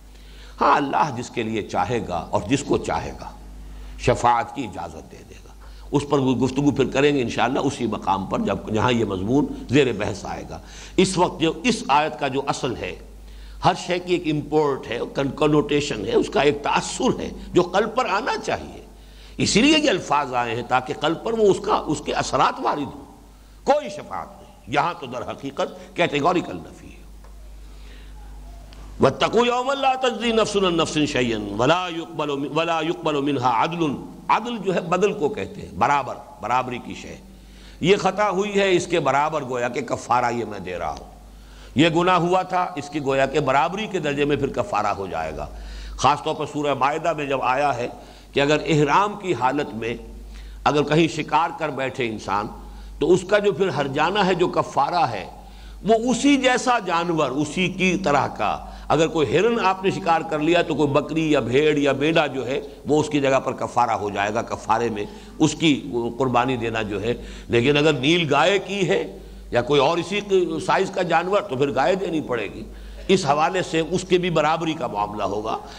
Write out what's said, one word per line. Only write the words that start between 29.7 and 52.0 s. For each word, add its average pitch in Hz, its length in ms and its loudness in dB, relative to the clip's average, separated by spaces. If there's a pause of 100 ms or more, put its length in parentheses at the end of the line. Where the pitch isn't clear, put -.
لا 269 200 2
تجزی 240 380 -2
نفس 220 240 2
عن 185 220 2
نفس 156 200 0 (160)
شیئا 120 240 0 (220)
ولا 170 280 2 (100)
یقبل 151 300 -6
من-، 143 300 -4
ولا 165 240 2
یقبل 156 400 -2
منها 127 420 2
عدل۔" 165 320 0 (340)
عدل 220 340 0
جو 180 120 0
ہے 175 60 0
بدل 180 320 2
کو 143 160 0
کہتے - 320 -8
ہیں، - 140 -14
برابر، 123 400 0 (260)
برابری 123 440 0
کی 92 80 -10
شے۔ 82 220 -14 (640)
یہ 180 140 6
خطا 196 340 2
ہوئی 196 300 0
ہے، 196 160 4
اس 175 120 0
کے 170 120 2
برابر 143 440 2
گویا 123 260 -2
کہ 131 120 -4
کفارہ 120 500 0
یہ 120 140 -2
میں 101 140 -8
دے 90 200 -8
رہا 78 120 -4
ہوں۔ - 200 -14 (640)
یہ 160 140 6
گناہ 175 260 4
ہوا 175 260 2
تھا، 180 340 -2
اس 143 140 -8
کی 156 100 -6
گویا 135 260 2
کہ 135 140 0
برابری 160 520 2
کے 180 80 -2
درجے 143 260 0
میں 147 100 2
پھر 131 120 0
کفارہ 107 400 -2
ہو 95 200 -2
جائے 80 300 -6
گا۔ 73 100 -8 (420)
خاص 143 340 2
طور 156 120 -2
پر 151 100 -4
سورہ 147 280 -2
مائدہ 151 400 0
میں 151 120 -6
جب 135 160 -2
آیا 131 340 2
ہے 120 120 -4 (460)
کہ 127 60 2
اگر 147 260 4
احرام 160 560 4
کی 180 120 -2
حالت 135 420 -2
میں 113 220 -6 (640)
اگر 143 200 4
کہیں 156 240 4
شکار 156 500 0
کر 156 120 -4
بیٹھے 131 380 -4